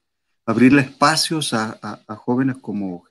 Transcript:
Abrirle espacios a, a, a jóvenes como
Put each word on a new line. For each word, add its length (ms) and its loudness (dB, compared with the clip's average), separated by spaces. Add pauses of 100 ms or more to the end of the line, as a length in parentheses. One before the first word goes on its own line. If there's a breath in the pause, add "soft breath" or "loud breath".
(460)
Abrirle 360 4
espacios 680 -2
a, 300 -4
a, 240 -12
a 100 -14
jóvenes 420 -2
como 520 -8